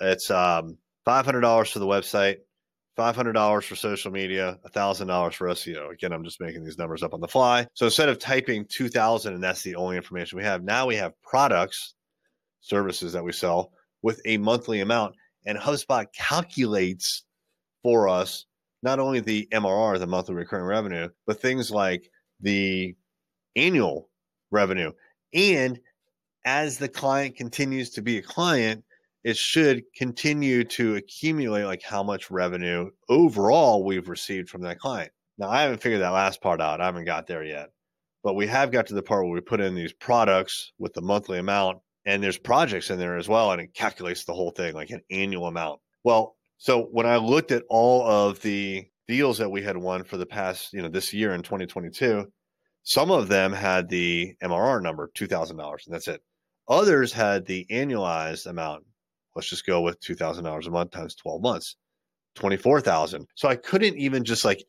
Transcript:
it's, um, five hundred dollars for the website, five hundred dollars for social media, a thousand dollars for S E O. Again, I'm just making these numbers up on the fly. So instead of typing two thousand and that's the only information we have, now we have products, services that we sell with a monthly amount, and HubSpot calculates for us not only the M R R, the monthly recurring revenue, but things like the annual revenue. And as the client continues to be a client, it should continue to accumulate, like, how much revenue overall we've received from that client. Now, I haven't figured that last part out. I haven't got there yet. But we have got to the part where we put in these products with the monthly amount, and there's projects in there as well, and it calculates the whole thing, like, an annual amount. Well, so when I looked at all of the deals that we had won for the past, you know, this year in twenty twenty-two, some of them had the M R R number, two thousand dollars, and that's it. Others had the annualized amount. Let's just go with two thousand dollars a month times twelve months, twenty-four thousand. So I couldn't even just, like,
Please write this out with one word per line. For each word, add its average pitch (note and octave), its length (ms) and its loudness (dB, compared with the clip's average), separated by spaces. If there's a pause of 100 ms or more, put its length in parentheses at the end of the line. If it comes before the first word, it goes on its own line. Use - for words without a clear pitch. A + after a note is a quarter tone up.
it's, F#2+ 280 0
um, E2+ 480 2 (280)
five B2+ 180 4
hundred B2+ 180 0
dollars A2+ 280 6
for - 100 -6
the G2+ 60 -2
website, G2 540 2 (560)
five A#2 200 2
hundred A#2+ 180 -2
dollars G#2+ 320 4
for G#2 100 -12
social G#2 340 -4
media, F#2+ 540 -4
a - 60 -20
thousand G2+ 380 -2
dollars F2+ 280 0
for F2+ 140 -4
S - 180 -4
E E2+ 100 -8
O. D2+ 120 -10
Again, F2 240 -6
I'm D#2+ 100 -8
just E2 160 -14
making E2 240 -10
these D#2+ 140 -14
numbers E2 260 -6
up E2 100 -6
on E2 60 -8
the E2+ 80 -6
fly. A#2+ 460 4
So - 120 0
instead C#3+ 240 4
of A#2+ 80 2
typing B2+ 480 -2
two B2+ 240 -4
thousand A2 460 2
and F2+ 80 -8
that's F#2 200 -2
the F2+ 120 -8
only F2+ 220 -4
information F2 400 -10
we G2 80 -4
have, F#2 180 -2
now A#2 240 0
we A#2 80 0
have F#2 260 -4
products, A2 720 2 (680)
services F#2 520 -2
that F2 100 -4
we F2 100 -6
sell F2+ 380 0 (300)
with A2 240 0
a A2 120 0
monthly A2 420 0
amount, G#2 360 0 (300)
and G#2 140 -4
HubSpot C3+ 560 -2
calculates G#2+ 1080 -2 (600)
for A2+ 260 6
us F#2 380 -2 (340)
not C3 180 0
only C3+ 200 0
the G#2+ 320 -2
M A2 160 2
R F#2+ 80 2
R, G#2 240 2
the F2+ 80 -4
monthly F#2 260 -2
recurring F2+ 320 -6
revenue, F#2 440 -2 (180)
but G#2+ 120 -2
things B2+ 300 -2
like F#2+ 400 0 (320)
the F#2+ 540 0 (600)
annual A2+ 540 2 (420)
revenue. F#2 400 2 (420)
And D3 460 2 (640)
as C#3 320 -2
the C3+ 120 -6
client C3+ 460 -2
continues C3 560 -4
to A2+ 100 -10
be A2+ 160 -2
a G2 40 -6
client, A#2+ 640 0 (400)
it A2+ 140 -2
should C#3 460 2 (120)
continue C3 720 0
to A2+ 320 0
accumulate, A2+ 640 -2
like, F#2+ 180 -6
how G2+ 220 -4
much G2 260 -6
revenue F2+ 640 -2 (180)
overall A#2+ 760 6
we've F#2 260 -2
received F2+ 400 -8
from F#2 120 -12
that F2 160 -6
client. A2 340 -6 (280)
Now, G2 100 -4
I C3 140 2
haven't C3 180 -2
figured A2+ 200 0
that F2+ 80 2
last F#2+ 320 2
part E2+ 200 0
out. D#2 200 -2
I F2+ 40 0
haven't F2 200 -4
got E2 200 -4
there E2 180 -8
yet. D2 260 -12 (520)
But G2 140 0
we G2+ 100 0
have B2+ 240 2
got A#2+ 180 0
to A2 60 -12
the G2+ 80 -2
part G2 220 0
where F2 100 -2
we F2 80 -4
put G#2+ 200 -2
in F#2+ 120 -2
these E2+ 200 -6
products G2+ 840 2
with - 160 -8
the F2 80 -10
monthly F#2+ 380 -2
amount, F#2+ 400 0 (260)
and G3+ 160 0
there's G3 160 -2
projects C#3 540 0
in F#2 80 -4
there F2 180 -4
as E2+ 100 -6
well, G#2+ 260 4
and E2+ 80 -4
it E2+ 120 -14
calculates F2+ 520 -6
the F2 80 -6
whole F2 180 -4
thing, E2+ 240 -6
like, D#2 160 -12
an G2+ 180 -12
annual F#2+ 380 -4
amount. E2 320 -6 (240)
Well, A2+ 320 4 (220)
so A#2+ 340 2
when A#2 160 2
I A#2+ 80 6
looked A#2+ 360 2
at A#2+ 180 0
all A#2+ 360 6
of G#2 360 4
the G2+ 440 -4 (220)
deals B2 320 2
that G#2+ 100 0
we G2 140 -4
had G2+ 140 -4
won F2+ 260 -4
for F#2+ 140 -10
the F2+ 80 -4
past, F#2 480 -6
you G2 100 -8
know, E2 60 -6
this F#2+ 240 -4
year G#2 200 0
in F2+ 80 -4
twenty F#2+ 240 -6
twenty-two, G2+ 640 -2 (520)
some D3+ 280 2
of C3 160 4
them F#2+ 260 4
had F#2 360 0
the F2 520 0
M F2+ 100 -2
R F2 120 2
R B2 180 2
number, D#2+ 320 -6
two G2+ 140 -6
thousand E2+ 300 -4
dollars, D2 280 -12
and E2+ 80 -14
that's E2 140 -8
it. D#2 140 -8 (460)
Others D3 460 4
had G2+ 320 2
the F#2 260 -6
annualized F#2 760 -2
amount. D#2+ 360 -8 (520)
Let's E2+ 140 -8
just - 180 -8
go F2 140 2
with E2+ 180 -2
two - 160 -10
thousand E2 300 -6
dollars D#2 200 -8
a E2+ 60 -10
month E2+ 180 -2
times E2 240 -12
twelve D#2+ 300 -10
months, G#2+ 320 -4 (580)
twenty-four G#2 480 2
thousand. D#2+ 540 0
So - 120 0
I C3 100 2
couldn't G3 400 0
even C3+ 260 0
just, A2+ 200 -2
like, G2+ 240 2